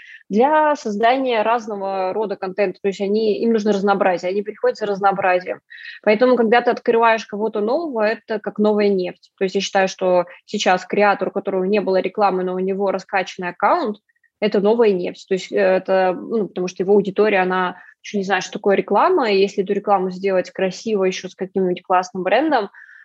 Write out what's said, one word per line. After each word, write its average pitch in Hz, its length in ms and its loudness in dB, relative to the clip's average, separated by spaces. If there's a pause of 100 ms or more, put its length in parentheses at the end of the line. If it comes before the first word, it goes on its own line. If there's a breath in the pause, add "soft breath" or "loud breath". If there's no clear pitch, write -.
(300 loud breath)
для 294 460 2
создания 233 680 0
разного 202 720 -2
рода 202 240 -4
контента». 190 440 -4
То 202 60 -2
есть 196 140 -4
они, 208 400 0
им 233 100 2
нужно 214 220 2
разнообразие, 190 580 0
они 202 100 -2
приходят 214 360 -4
за 214 80 -6
разнообразием. 190 720 0 (440 loud breath)
Поэтому, 233 340 4
когда 233 240 4
ты 247 100 0
открываешь 226 540 2
кого-то 214 360 -6
нового, 247 460 -2
это 220 320 -4
как 202 200 -10
новая 208 300 4
нефть. 180 480 -4
То - 60 -2
есть 190 120 -2
я 196 60 0
считаю, 190 280 0
что 180 360 0 (200 loud breath)
сейчас 190 400 0
креатор, 202 440 2
у - 20 -20
которого 190 340 -4
не 202 160 2
было 185 180 0
рекламы, 185 440 0
но 185 100 -4
у 185 60 -4
него 190 320 -2
раскачанный 185 580 -6
аккаунт, 220 480 -2 (440)
это 208 200 0
новая 220 300 4
нефть. 185 360 -4
То - 60 -2
есть, 180 180 -6
э, 202 60 -2
это, 185 600 2
ну, 214 300 -4
потому 180 220 -6
что 185 140 -6
его 190 100 2
аудитория, 202 480 2
она 185 340 -2 (260 loud breath)
еще - 160 -8
не 196 60 -2
знает, 185 200 -2
что - 100 -12
такое 202 240 2
реклама, 247 520 2
и 196 80 2
если 196 280 0
эту 202 80 -2
рекламу 196 380 0
сделать 185 400 -2
красиво, 190 520 -2
еще 185 240 -2
с - 80 -16
каким-нибудь 185 480 -2
классным 185 400 0
брендом, 226 460 0 (360 loud breath)